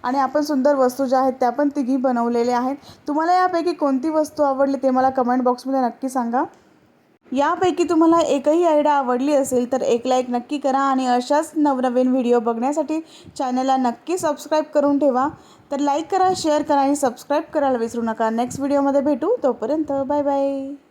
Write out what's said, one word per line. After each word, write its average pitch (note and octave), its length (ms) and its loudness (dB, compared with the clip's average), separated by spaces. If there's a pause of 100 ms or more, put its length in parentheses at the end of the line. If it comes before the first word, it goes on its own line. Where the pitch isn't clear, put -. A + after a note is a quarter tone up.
आणि B3 140 -2
आपण C4+ 240 0
सुंदर C#4+ 340 2
वस्तू B3+ 300 2
ज्या B3+ 140 2
आहेत C4 140 2
त्या B3+ 160 0
पण C#4+ 200 0
तिघी C4+ 280 -2
बनवलेल्या A#3+ 640 0
आहेत. C4 160 -2 (320)
तुम्हाला D#4+ 260 0
यापैकी F4 400 2
कोणती C#4 360 -2
वस्तू D4+ 340 0
आवडली C#4 400 0
ते C4 60 2
मला C4 200 2
कमेंट B3+ 320 0
बॉक्समध्ये B3+ 400 0
नक्की B3 280 -4
सांगा. B3 340 -2 (880)
यापैकी E4+ 520 0
तुम्हाला E4 360 4
एकही D4+ 440 2
आयडिया D4+ 300 4
आवडली C4 400 0
असेल B3+ 380 0
तर B3+ 100 -2
एक A#3+ 260 0
लाईक B3+ 220 2
नक्की A#3+ 280 -6
करा C4+ 220 0
आणि C4 280 0
अशाच C4+ 480 0
नवनवीन B3+ 520 2
व्हिडिओ A#3+ 320 2
बघण्यासाठी C4+ 600 -2 (380)
चॅनलला C4 400 0
नक्की B3+ 400 -2
सबस्क्राईब D#4 460 -2
करून C#4+ 360 0
ठेवा. C4+ 280 2 (440)
तर C#4 80 -6
लाईक D4 320 -2
करा, F#4 240 2
शेअर D4+ 260 0
करा D4 180 0
आणि C#4 160 2
सबस्क्राईब C#4+ 480 -2 (100)
करायला C4+ 240 0
विसरू A#3 240 -4
नका. A3+ 280 -2
नेक्स्ट B3 300 -4
व्हिडिओमध्ये C#4 420 0
भेटू, D4 300 0 (120)
तोपर्यंत C#4+ 480 -2
बाय C#4 320 -2
बाय. C#4 480 -2 (200)